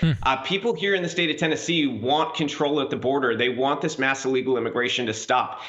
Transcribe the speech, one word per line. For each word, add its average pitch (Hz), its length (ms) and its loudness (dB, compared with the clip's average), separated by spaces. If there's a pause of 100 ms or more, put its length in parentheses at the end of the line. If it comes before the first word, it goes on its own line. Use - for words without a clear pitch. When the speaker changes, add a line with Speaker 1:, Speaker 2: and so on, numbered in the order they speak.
Speaker 1:
Hmm. 160 100 4 (100)
Speaker 2:
Uh, 131 220 2
people 196 320 0
here 196 180 0
in 185 80 2
the 170 80 -2
state 170 220 0
of - 60 -2
Tennessee 160 500 0
want 135 480 0
control 147 440 0
at - 120 0
the 139 40 -2
border. 123 400 0
They 123 140 2
want 135 320 0
this 160 160 -4
mass 135 260 0
illegal 131 320 2
immigration 117 520 0
to 107 80 -2
stop. 127 540 0